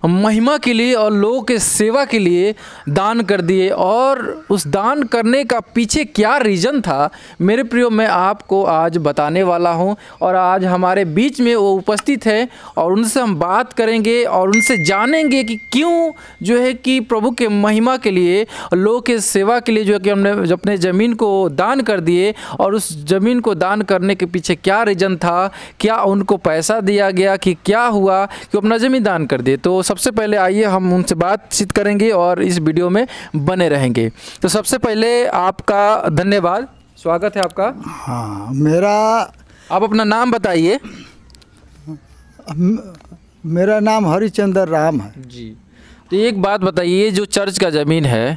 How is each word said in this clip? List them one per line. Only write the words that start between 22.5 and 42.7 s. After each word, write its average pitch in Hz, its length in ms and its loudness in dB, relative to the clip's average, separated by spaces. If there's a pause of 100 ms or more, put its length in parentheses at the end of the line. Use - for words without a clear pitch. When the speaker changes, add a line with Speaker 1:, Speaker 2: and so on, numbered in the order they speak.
Speaker 1:
और 196 160 0
उस 202 160 -4 (140)
ज़मीन 196 340 2
को 220 160 0
दान 190 280 0
करने 190 320 0
के 185 100 -4
पीछे 175 320 -4
क्या 196 260 0
reason 190 340 0
था, 175 320 0 (300)
क्या 214 240 0
उनको 196 360 0
पैसा 165 420 0
दिया 202 300 2
गया 185 180 2
कि 190 240 0 (120)
क्या 214 180 2
हुआ 196 420 2
कि - 320 -6
अपना 214 200 2
ज़मीन 254 260 0
दान 175 220 0
कर 127 160 -2
दिए। 131 160 0
तो 185 240 0
सबसे 202 300 -2
पहले 214 260 -2
आइए 196 280 2
हम 185 280 0
उनसे 180 220 0
बातचीत 190 560 -2
करेंगे 208 400 2
और 175 320 2
इस 180 160 0
वीडियो 160 300 0
में 214 160 2 (300)
बने 175 340 0
रहेंगे। 123 400 0 (320)
तो - 60 0
सबसे 214 300 0
पहले 233 500 0
आपका 202 840 0
धन्यवाद, 190 560 0 (300)
स्वागत 170 380 -2
है 202 60 -2
आपका। 190 300 -2 (140)
Speaker 2:
हाँ, 107 680 -8
मेरा 165 400 2 (800)
Speaker 1:
आप 190 120 0
अपना 220 200 0
नाम 233 280 0
बताइए। 190 480 2 (1700)
Speaker 2:
म-, 180 260 0 (680)